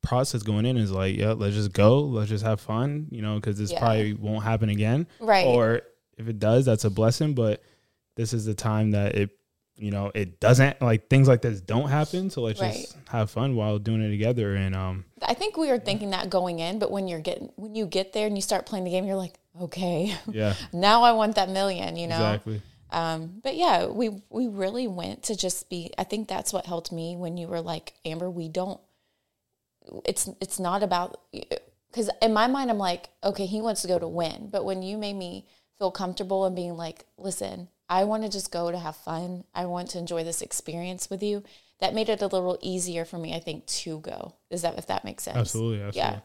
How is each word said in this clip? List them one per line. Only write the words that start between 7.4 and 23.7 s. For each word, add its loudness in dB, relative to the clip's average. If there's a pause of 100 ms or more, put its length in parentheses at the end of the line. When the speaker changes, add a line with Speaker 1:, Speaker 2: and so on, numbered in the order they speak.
Speaker 1:
this -2
is -2
the -2
time 2
that 2
it, 2 (440)
you -6
know, -2
it -4
doesn't, 6
like, 2
things 8
like 8
this -2
don't 0
happen. 0
So -6
let's -2
just -4
Speaker 2:
Right. -20
Speaker 1:
have 0
fun 0
while 2
doing 0
it 0
together. 2
And, 0
um, -4 (160)
Speaker 2:
I 0
think -4
we 2
were 4
thinking -2
that -2
going 0
in, -4
but 0
when -2
you're -4
getting, -6
when -12
you -2
get -2
there 0
and 0
you -4
start 0
playing -4
the -2
game, 0
you're -2
like, -6 (240)
"Okay, -2
<laughs> -10
Speaker 1:
Yeah. 2 (180)
Speaker 2:
now 6
I 10
want 2
that 2
million," -2
you -4
know? -2
Speaker 1:
Exactly. 0 (300)
Speaker 2:
Um, -4
but -4
yeah, 4